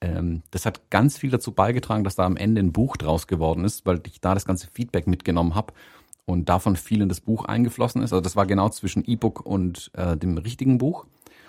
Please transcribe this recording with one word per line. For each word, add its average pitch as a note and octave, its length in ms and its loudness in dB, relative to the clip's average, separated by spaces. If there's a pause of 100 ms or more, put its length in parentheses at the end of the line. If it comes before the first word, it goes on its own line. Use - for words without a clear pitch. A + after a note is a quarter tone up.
Ähm, E2+ 480 -2
das - 160 -6
hat - 240 -6
ganz C3 260 4
viel C3+ 140 -4
dazu B2 220 -2
beigetragen, A2 520 0
dass G2+ 120 -4
da F#2 80 2
am F#2 120 2
Ende G#2+ 240 2
ein F2+ 120 2
Buch A2+ 240 0
draus D#2 320 0
geworden E2 360 0
ist, - 220 -4
weil F2 200 2
ich - 140 -16
da F#2 140 2
das G2 100 -2
ganze F#2 220 -2
Feedback A#2 400 -4
mitgenommen E2+ 480 0
hab - 180 -4 (540)
und F2 220 -2
davon F#2 280 2
viel G#2+ 260 0
in G2 60 2
das F2+ 120 -2
Buch A2+ 240 -2
eingeflossen A#2+ 580 0
ist. A#2 100 -2
Also F#2 100 2
das F2+ 140 -4
war G2+ 100 4
genau G2 240 2
zwischen - 340 -4
E-Book A2+ 400 -2
und, F2+ 500 -2
äh, F2 220 0
dem E2 220 -2
richtigen B2 400 2
Buch. C3+ 280 -2 (420)